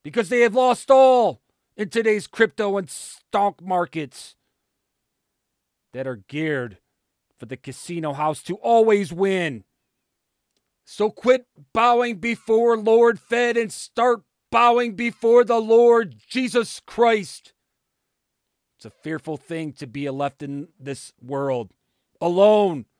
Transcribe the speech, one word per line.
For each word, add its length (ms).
Because 260
they 140
have 120
lost 380
all 500
in 120
today's 380
crypto 480
and 140
stock 720
markets 720
that 120
are 120
geared 640
for 80
the 100
casino 560
house 320
to 120
always 580
win. 500
So 260
quit 380
bowing 460
before 580
Lord 420
Fed 380
and 160
start 540
bowing 440
before 500
the 160
Lord 560
Jesus 640
Christ. 720
It's 100
a 40
fearful 480
thing 360
to 140
be 220
left 340
in 240
this 440
world 500
alone. 680